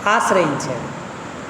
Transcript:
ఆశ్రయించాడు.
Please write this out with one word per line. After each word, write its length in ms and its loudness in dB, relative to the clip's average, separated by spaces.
ఆశ్రయించాడు. 840 2